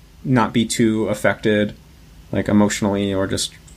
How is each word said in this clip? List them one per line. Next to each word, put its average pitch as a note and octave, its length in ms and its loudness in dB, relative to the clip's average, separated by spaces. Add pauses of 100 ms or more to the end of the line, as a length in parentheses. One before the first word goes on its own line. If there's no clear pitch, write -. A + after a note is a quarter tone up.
(240)
not B2 300 2
be A#2 100 2
too A2 440 0
affected, G#2 640 0 (560)
like, - 180 -4
emotionally G2+ 640 0
or F#2+ 140 -2
just G2 260 -6 (240)